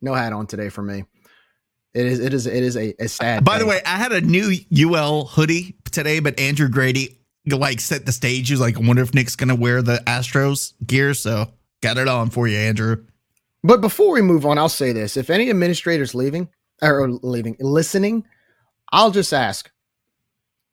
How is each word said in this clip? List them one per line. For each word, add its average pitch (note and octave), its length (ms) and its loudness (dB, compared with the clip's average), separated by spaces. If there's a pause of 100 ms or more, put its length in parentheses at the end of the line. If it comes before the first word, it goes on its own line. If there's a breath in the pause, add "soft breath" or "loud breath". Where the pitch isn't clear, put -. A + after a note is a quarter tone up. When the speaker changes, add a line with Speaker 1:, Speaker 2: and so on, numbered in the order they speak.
Speaker 1:
No C3+ 120 -4
hat A#2 200 -2
on G#2+ 140 -8
today G#2 220 -8
for G2+ 140 -12
me. G2 200 -8 (880)
It B2 120 0
is, B2+ 140 -2
it C3 140 -2
is, B2+ 120 -2
it B2 180 -2
is B2 140 -2
a, A2 160 -4 (100)
a A#2 40 -4
sad A#2 360 -2
Speaker 2:
By G#3 140 4
the A3 60 0
Speaker 1:
day. A3 80 0
Speaker 2:
way, F#3 140 0
I F3 120 -2
had A#3+ 140 -2
a F#3+ 100 0
new F#3+ 320 2 (160)
U E3 260 4
L D3+ 300 0
hoodie E3 500 0 (160)
today, D3+ 280 -2
but D3 200 -2
Andrew C#3 300 0
Grady, C3 480 0 (300)
like, C#3 320 0
set C#3 260 -6
the C3 60 -2
stage. B2 380 -2
He C#3+ 40 2
was B2+ 80 2
like, A#2 160 0
"I - 80 -4
wonder A#2+ 160 4
if B2 140 -2
Nick's B2+ 200 0
gonna B2+ 200 0
wear A#2+ 260 2
the A#2+ 240 0
Astros C3+ 680 -2 (120)
gear," C3+ 300 2
so A2 320 -4 (340)
got A#2+ 160 -2
it C3 100 0
on A#2+ 220 0
for A#2+ 180 -2
you, G#2 100 0
Andrew. A2 460 0 (600)
Speaker 1:
But G#3 180 6
before F4+ 320 4
we B3+ 80 4
move E3+ 240 4
on, D3 140 2
I'll D#3 100 2
say C3+ 220 -2
this. G#2+ 260 -4
If C3 140 -2
any A3 180 2
administrators F3 640 0
leaving, C#3 340 -4 (360)
or C#3 260 2
leaving, A#2+ 500 -6
listening, F#3+ 640 0 (680)
I'll G#3+ 200 6
just F#3+ 220 0
ask. A#2 380 -2 (1000)